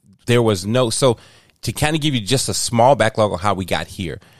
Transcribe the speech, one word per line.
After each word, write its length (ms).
There 160
was 220
no, 260
so 260
to 100
kinda 260
give 160
you 60
just 280
a 60
small 400
backlog 380
of 80
how 140
we 100
got 240
here, 320